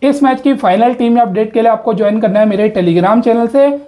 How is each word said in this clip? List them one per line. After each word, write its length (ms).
इस 200
match 180
की 140
final 400
टीम 260
update 320
के 100
लिए 80
आपको 240
ज्वाइन 260
करना 200
है 60
मेरे 300
Telegram 480
channel 220
से। 420